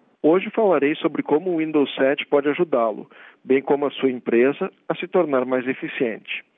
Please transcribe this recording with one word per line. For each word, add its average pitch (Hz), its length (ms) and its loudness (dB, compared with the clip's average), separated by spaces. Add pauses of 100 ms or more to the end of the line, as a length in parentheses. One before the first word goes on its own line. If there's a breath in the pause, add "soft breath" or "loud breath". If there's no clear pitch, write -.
(220 loud breath)
Hoje 190 280 4
falarei 156 460 2
sobre - 280 -4
como 151 300 0
o 165 60 -2
Windows 156 360 0
sete 143 300 0
pode 143 240 2
ajudá-lo, 135 600 -2 (360 loud breath)
bem 131 160 2
como 143 240 0
a 127 60 -4
sua 135 200 0
empresa, 127 580 0 (200)
a 165 60 -4
se 180 120 -8
tornar 147 380 0
mais 127 200 -2
eficiente. 127 760 -6 (140)